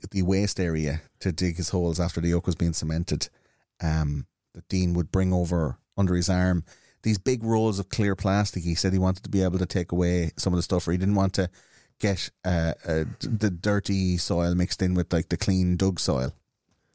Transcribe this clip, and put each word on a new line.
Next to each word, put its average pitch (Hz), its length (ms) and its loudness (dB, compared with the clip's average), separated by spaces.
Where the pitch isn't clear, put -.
the 98 100 0
waste 98 380 2
area 80 420 -2
to - 120 -2
dig 85 260 -2
his 90 120 -4
holes 87 300 0
after 85 220 -2
the 85 120 2
oak 85 120 0
was 87 100 0
being 85 180 0
cemented, 80 560 -4
um, 80 440 0
that - 140 -18
Dean 90 260 0
would 87 180 -2
bring 92 220 2
over 85 440 0
under 92 180 2
his 87 140 2
arm 90 340 2
these 110 160 2
big 120 260 -2
rolls 110 360 2
of 95 100 -6
clear 101 260 0
plastic. 98 480 0
He 85 120 0
said 92 180 0
he 95 60 2
wanted 92 240 0
to - 60 -12
be 98 140 2
able 90 160 0
to 90 60 0
take 87 260 -4
away 87 460 2
some 90 160 0
of 87 40 2
the 85 60 0
stuff, - 240 -2
or 85 60 2
he 90 40 2
didn't 98 180 2
want 98 180 2
to 92 160 -2
get, 98 300 -2
uh, 85 280 0
uh, 80 160 0
d-, - 80 -8
the 107 220 0
dirty 95 680 0
soil 87 380 0
mixed 87 260 -2
in 92 120 2
with, 87 180 0
like, 85 180 2
the 87 60 -2
clean 92 400 2
dug 92 240 0
soil. 67 340 0